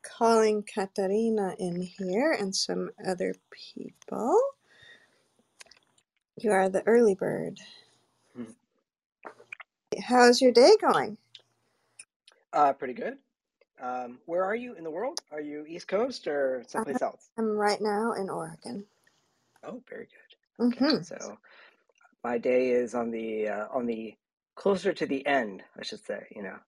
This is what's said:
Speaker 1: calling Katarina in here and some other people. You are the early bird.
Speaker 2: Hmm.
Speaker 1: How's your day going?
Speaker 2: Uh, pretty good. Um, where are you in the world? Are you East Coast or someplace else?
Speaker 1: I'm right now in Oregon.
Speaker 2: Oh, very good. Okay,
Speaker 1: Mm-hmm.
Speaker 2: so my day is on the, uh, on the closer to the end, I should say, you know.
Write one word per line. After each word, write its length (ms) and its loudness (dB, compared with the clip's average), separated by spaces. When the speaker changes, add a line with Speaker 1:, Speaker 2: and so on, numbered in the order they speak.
Speaker 1:
calling 600 4
Katarina 920 -2
in 240 -4
here 500 -2
and 240 -4
some 340 -4
other 280 -4
people. 880 -4
You 140 2
are 160 4
the 180 0
early 300 6
bird. 440 -4
Speaker 2:
Hmm. 160 -12
Speaker 1:
How's 340 8
your 100 8
day 280 10
going? 380 2
Speaker 2:
Uh, 220 4
pretty 200 -8
good. 240 -8
Um, 440 -8
where 180 0
are 120 -2
you 180 -10
in 100 -16
the 60 -8
world? 300 -6
Are 100 -8
you 260 -10
East 200 -14
Coast 400 -2
or 400 0
someplace 340 -4
else? 360 -6
Speaker 1:
I'm 180 -2
right 240 0
now 340 0
in 160 -4
Oregon. 560 -10
Speaker 2:
Oh, 260 -14
very 160 -14
good. 300 -20
Okay, 140 2
Speaker 1:
Mm-hmm. 100 0
Speaker 2:
so 360 -14
my 140 -2
day 320 2
is 240 0
on 160 -2
the, 380 -4
uh, 240 -6
on 140 -4
the 280 -6
closer 380 0
to 120 -4
the 200 -4
end, 360 -2
I 60 -12
should 200 -14
say, 220 -8
you 60 -12
know. 140 -12